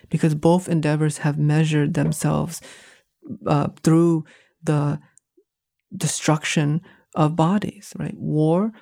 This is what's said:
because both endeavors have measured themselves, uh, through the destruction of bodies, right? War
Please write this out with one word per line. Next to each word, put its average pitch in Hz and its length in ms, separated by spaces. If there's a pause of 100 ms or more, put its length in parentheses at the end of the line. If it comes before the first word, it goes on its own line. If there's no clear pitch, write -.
because 156 260
both 175 340
endeavors 151 500
have 151 180
measured 151 580
themselves, 151 640 (840)
uh, 147 220 (140)
through 165 400 (400)
the 151 360 (960)
destruction 151 840 (340)
of 156 200
bodies, 185 600
right? 147 200
War 156 540 (100)